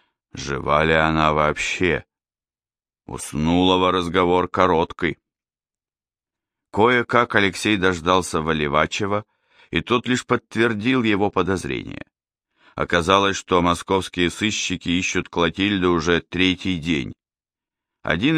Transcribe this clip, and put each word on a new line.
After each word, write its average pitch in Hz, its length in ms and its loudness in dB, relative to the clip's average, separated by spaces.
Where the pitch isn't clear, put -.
Жива 69 520 0
ли 80 80 2
она 78 400 2
вообще? 76 720 -2
У - 120 -14
Снулова 90 760 2
разговор 90 560 0
короткий. 92 680 0
Кое-как 120 640 2
Алексей 104 420 2
дождался 90 640 0
Валивачева, 80 800 -2
и 82 100 -2
тот 120 260 -2
лишь 123 200 -2
подтвердил 117 760 0
его 104 280 0
подозрения. 67 760 -4
Оказалось, 90 640 2
что 90 260 0
московские 87 680 0
сыщики 95 580 -4
ищут 90 400 -2
Клотильду 90 640 0
уже 85 280 2
третий 90 560 -2
день. 73 360 -4
Один 131 360 0